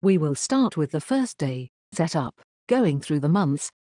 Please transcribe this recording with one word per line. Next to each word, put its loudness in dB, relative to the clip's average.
We 4
will 0
start 0
with -2
the -2
first -4
day, -6
setup, -2
going 2
through -2
the 0
months 2